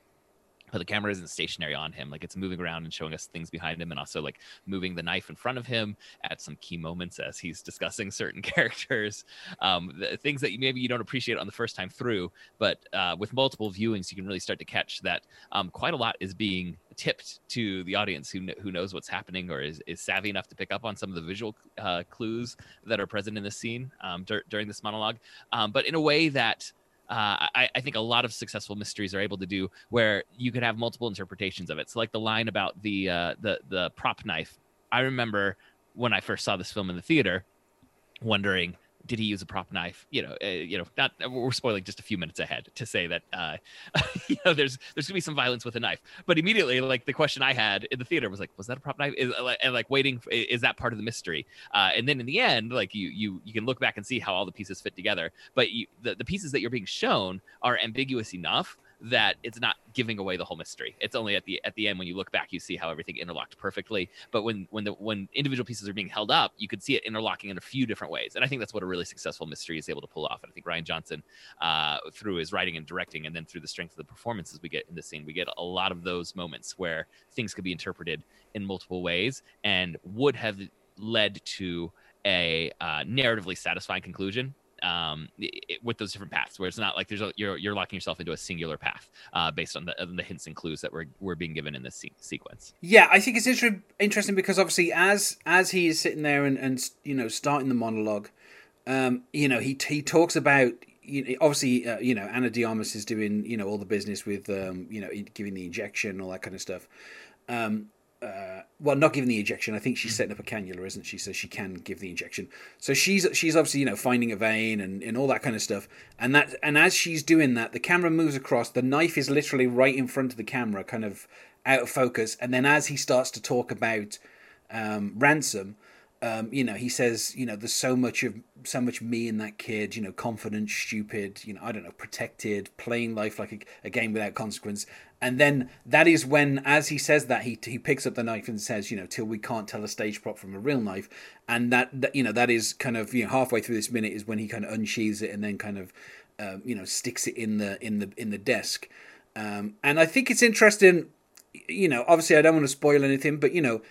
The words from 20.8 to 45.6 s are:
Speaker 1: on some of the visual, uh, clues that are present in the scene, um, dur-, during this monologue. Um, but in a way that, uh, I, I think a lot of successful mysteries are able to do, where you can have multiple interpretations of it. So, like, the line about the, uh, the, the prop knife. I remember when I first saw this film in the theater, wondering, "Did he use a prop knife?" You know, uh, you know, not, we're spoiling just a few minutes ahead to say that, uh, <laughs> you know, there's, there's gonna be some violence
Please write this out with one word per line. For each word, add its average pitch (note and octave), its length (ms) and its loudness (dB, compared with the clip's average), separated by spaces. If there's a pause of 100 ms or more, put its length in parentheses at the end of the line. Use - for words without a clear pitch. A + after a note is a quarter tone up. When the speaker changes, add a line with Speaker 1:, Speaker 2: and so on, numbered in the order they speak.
Speaker 1:
on G#2+ 140 -6
some G#2 100 -8
of F#2+ 80 -8
the E2+ 60 -6
visual, G#2 340 -8 (220)
uh, F2+ 320 -2
clues A#2 480 -6 (280)
that G#2+ 140 0
are G2 80 -2
present G#2+ 300 -6
in G2+ 80 -6
the G2+ 60 -8
scene, A#2+ 380 -8 (140)
um, F2+ 220 -8
dur-, G#2+ 240 -2
during G#2+ 180 -4
this G2+ 160 -12
monologue. G#2+ 320 -4 (380)
Um, A2 180 0
but C3 160 2
in D#3 80 0
a D#3+ 60 2
way D3+ 260 6
that, B2+ 460 0 (360)
uh, G#2 460 0
I, B2+ 180 4
I B2+ 60 0
think B2+ 160 -4
a A2 60 0
lot A#2+ 240 2
of A2 80 -6
successful - 420 -8
mysteries G2+ 400 -6
are F#2+ 60 0
able G2+ 160 -4
to F#2+ 80 -6
do, F#2 260 -2 (200)
where A2 340 4 (120)
you B2 140 -2
can A#2+ 100 -2
have A2+ 160 0
multiple A#2 300 -4
interpretations F#2+ 600 -6
of D#2 80 -6
it. D2 120 -8
So, A#2+ 100 -6
like, A2+ 120 -2
the A2 80 -4
line A2 300 0
about G2 320 -2
the, G2 280 0
uh, E2+ 300 0
the, G2+ 200 0 (100)
the F2+ 220 -2
prop - 340 -4
knife. D#2+ 340 -6 (320)
I B2 80 2
remember A2+ 560 0 (380)
when B2 180 0
I G2 80 4
first G2+ 240 -4
saw G2+ 140 0
this F2 120 -8
film G2 200 -4
in F2 80 -6
the F2 40 -10
theater, G2 440 2 (760)
wondering, G2 540 0 (300)
"Did A#2 140 -4
he A2 60 -2
use G#2 160 -2
a F#2 40 -14
prop F2+ 260 -8
knife?" F2 380 -8
You B2 140 -2
know, C2 200 -10
uh, G2 40 -2
you F2+ 300 -4
know, E2+ 80 -6 (120)
not, C3+ 140 0 (180)
we're B2+ 220 -2
spoiling G#2+ 320 0
just G2+ 160 -12
a - 40 -16
few G#2 140 -4
minutes E2 220 -6
ahead D2 360 -6
to B2+ 100 -10
say F#2 220 -2
that, E2+ 140 -4 (120)
uh, E2 240 -6 (320)
<laughs> - 380 -2
you C#4+ 180 0
know, F3 80 6
there's, C#3 240 0 (180)
there's D3+ 120 -4
gonna F#3+ 80 -6
be F3+ 60 -2
some D#3 140 -6
violence B2 300 0